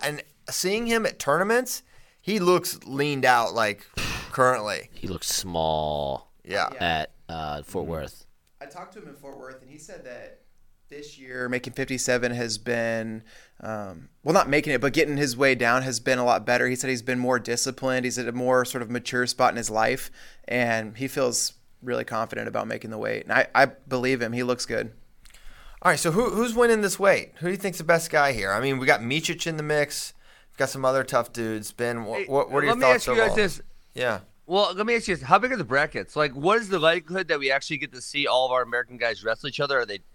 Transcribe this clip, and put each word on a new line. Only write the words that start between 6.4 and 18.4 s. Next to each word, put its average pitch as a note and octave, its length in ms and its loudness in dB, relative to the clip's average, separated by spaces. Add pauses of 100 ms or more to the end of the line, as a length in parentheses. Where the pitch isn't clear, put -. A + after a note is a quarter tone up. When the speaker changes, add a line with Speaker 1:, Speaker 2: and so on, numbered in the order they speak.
Speaker 1:
Yeah. F#2 280 -2
Speaker 3:
Yeah. E2+ 280 0
Speaker 2:
at, - 100 -8 (180)
uh, D2+ 340 -6
Fort E2+ 220 -6
Speaker 4:
Mm-hmm. D#2+ 60 -6
Speaker 2:
Worth. D#2 340 -10 (360)
Speaker 3:
I C#3+ 60 -16
talked F3+ 260 -18
to A3 80 -20
him D#3+ 80 -18
in C3+ 60 -20
Fort C3+ 240 -20
Worth, B2+ 220 -18
and B2+ 100 -20
he D3+ 60 -20
said - 280 -20
that A#2+ 340 -18 (500)
this D3 280 -18
year B2+ 320 -6
making B2 240 -2
fifty-seven B2 600 0
has A#2 240 -4
been, A2+ 680 -2 (380)
um, G#2 480 -10 (140)
well, D3+ 100 0
not E3 160 6
making D3 240 2
it, A#2+ 80 2
but C#3 120 2
getting D3 240 2
his C#3 180 0
way C3+ 200 4
down A#2+ 260 4
has C3 180 -4
been B2+ 200 0
a B2 60 2
lot A2 200 4
better. B2 220 2
He B2+ 80 0
said C3 140 -4
he's A#2+ 120 -2
been B2 180 -2
more B2 200 2
disciplined. B2+ 680 -2
He's A#2+ 140 -2
at A#2 80 -2
a A#2+ 60 -4
more B2+ 320 2